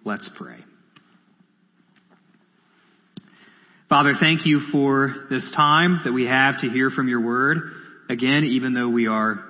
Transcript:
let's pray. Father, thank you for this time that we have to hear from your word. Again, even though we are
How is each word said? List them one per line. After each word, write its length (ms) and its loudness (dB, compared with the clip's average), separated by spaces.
let's 320 -10
pray. 220 -18
Father, 320 4
thank 260 2
you 140 4
for 580 0
this 260 -6
time 480 4
that 80 -2
we 140 0
have 340 2
to 100 -2
hear 200 0
from 180 -2
your 140 -2
word. 360 0
Again, 360 0
even 280 0
though 160 -2
we 180 2
are 320 0